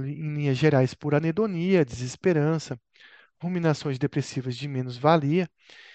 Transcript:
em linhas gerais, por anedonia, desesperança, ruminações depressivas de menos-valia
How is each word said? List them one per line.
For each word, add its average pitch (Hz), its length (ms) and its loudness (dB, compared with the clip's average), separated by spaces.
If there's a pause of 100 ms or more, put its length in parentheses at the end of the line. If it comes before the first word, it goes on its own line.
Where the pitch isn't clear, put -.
em 151 300 -8
linhas 143 220 0
gerais, 135 360 4
por 147 220 -2
anedonia, 175 680 2
desesperança, 143 960 -2 (640)
ruminações 165 560 -2
depressivas 131 580 -4
de 135 120 -8
menos-valia 143 840 2 (460)